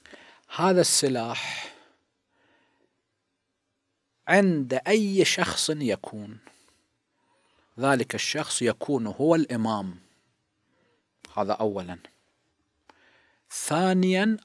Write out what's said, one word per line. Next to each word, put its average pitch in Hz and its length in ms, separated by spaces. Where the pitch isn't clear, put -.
هذا 180 260
السلاح - 920
عند 156 600
أي 196 380
شخص - 440
يكون، 110 680
ذلك 127 360
الشخص - 460
يكون 117 460
هو 151 280
الإمام، 110 640
هذا 104 160
أولا. 95 460
ثانيا، 185 920